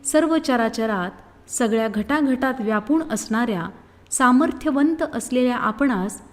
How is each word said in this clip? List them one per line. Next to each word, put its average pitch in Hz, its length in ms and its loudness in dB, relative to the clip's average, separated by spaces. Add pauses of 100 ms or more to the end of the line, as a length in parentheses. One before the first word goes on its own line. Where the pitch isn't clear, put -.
सर्व 320 320 2
चराचरात, 226 720 0 (400)
सगळ्या 226 360 0
घटाघटात 254 720 0
व्यापून 220 420 0 (100)
असणाऱ्या, 214 580 -2 (420)
सामर्थ्यवंत 285 920 2 (100)
असलेल्या 247 440 0
आपणास 220 640 -2 (120)